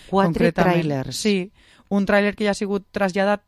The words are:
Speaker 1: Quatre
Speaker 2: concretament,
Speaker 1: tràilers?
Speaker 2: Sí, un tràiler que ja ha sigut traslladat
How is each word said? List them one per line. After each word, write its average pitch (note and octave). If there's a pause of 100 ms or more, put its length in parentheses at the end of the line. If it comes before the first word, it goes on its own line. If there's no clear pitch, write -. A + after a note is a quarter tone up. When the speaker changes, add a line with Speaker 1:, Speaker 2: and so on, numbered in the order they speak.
Speaker 1:
Quatre G3
Speaker 2:
concretament, E3+
Speaker 1:
tràilers? C3+
Speaker 2:
Sí, G3 (380)
un G3
tràiler G3+
que G#3+
ja G3+
ha G3
sigut G3
traslladat G3+